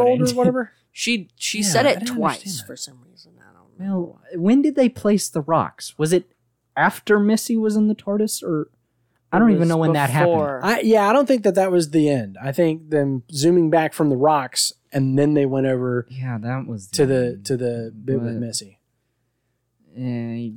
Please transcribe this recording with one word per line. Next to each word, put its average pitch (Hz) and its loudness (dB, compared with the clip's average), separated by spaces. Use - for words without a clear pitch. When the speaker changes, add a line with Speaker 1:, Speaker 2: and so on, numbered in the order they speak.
Speaker 1:
rolled 247 2
or - 2
Speaker 2:
ended. 247 0
Speaker 1:
whatever? 247 0
Speaker 3:
She, 226 -4
she - -6
Speaker 1:
Yeah, 208 -2
Speaker 3:
said 196 2
Speaker 1:
I 294 4
Speaker 3:
it - -2
Speaker 1:
didn't 247 -6
Speaker 3:
twice 180 -2
Speaker 1:
understand 185 -12
that. 101 -20
Speaker 3:
for 127 -18
some 127 -18
reason. - -20
I 101 -20
don't - -20
know 190 -4
Speaker 2:
Well, - -8
Speaker 3:
why. 175 -10
Speaker 2:
when 220 4
did 294 0
they 254 4
place - 0
the 160 -4
rocks? 143 -2
Was 156 0
it - 0
after 208 2
Missy 220 0
was 220 0
in 214 2
the 214 0
tardis, 208 -4
or 160 -4
I 170 2
Speaker 3:
It - 4
Speaker 2:
don't 233 6
even 185 4
Speaker 3:
was 170 2
Speaker 2:
know 165 2
when 160 2
that 143 2
happened. 156 2
Speaker 3:
before. 143 -2
Speaker 1:
I, 214 0
yeah, 220 4
I 220 4
don't 269 4
think 247 2
that 196 2
that 190 2
was 170 2
the 151 4
end. 107 -2
I 135 -6
think 160 -2
them 139 0
zooming 165 2
back 160 2
from 156 0
the 131 0
rocks, 143 0
and 135 0
then 147 2
they 143 2
went 135 0
over 123 -2
Speaker 2:
Yeah, 127 -8
that 123 -8
was 104 -12
Speaker 1:
to 147 0
Speaker 2:
the 135 0
Speaker 1:
the, 127 0
Speaker 2:
end. 101 -18
Speaker 1:
to 135 -2
the 117 -6
bit 131 -2
with 117 -6
Speaker 2:
But, 113 -6
Speaker 1:
Missy. 110 -10
Speaker 2:
eh, 117 -6